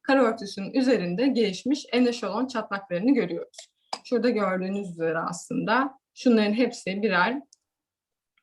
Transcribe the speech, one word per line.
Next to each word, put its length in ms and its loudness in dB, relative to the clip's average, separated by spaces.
Kar 160 4
örtüsünün 560 0
üzerinde 540 2
gelişmiş 640 0
en 140 4
eşelon 420 -2
çatlaklarını 680 -2
görüyoruz. 440 -2
Şurada 260 0
gördüğünüz 600 -2
üzere 280 -4
aslında 800 -2
şunların 400 4
hepsi 480 -2
birer 400 2